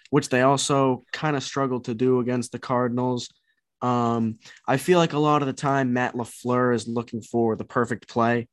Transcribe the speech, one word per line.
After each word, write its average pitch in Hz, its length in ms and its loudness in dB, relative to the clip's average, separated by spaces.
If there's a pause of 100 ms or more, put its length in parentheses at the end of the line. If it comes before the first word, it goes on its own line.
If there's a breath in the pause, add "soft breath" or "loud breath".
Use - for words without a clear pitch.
(100)
which 143 180 0
they 127 140 2
also 135 680 2
kinda 147 280 -2
struggled 127 440 -4
to 123 100 -6
do 127 260 2
against 123 320 -2
the 120 60 -10
Cardinals. 123 680 -2 (540)
Um, 117 560 0 (280 loud breath)
I 131 100 2
feel 175 220 2
like 165 140 2
a 143 60 -2
lot 151 240 2
of 139 40 -2
the 131 80 -4
time 135 380 0
Matt 123 220 0
LaFleur 123 600 0
is 113 140 -4
looking 117 340 -6
for 113 340 0
the 104 80 -12
perfect 120 440 -4
play. 117 440 0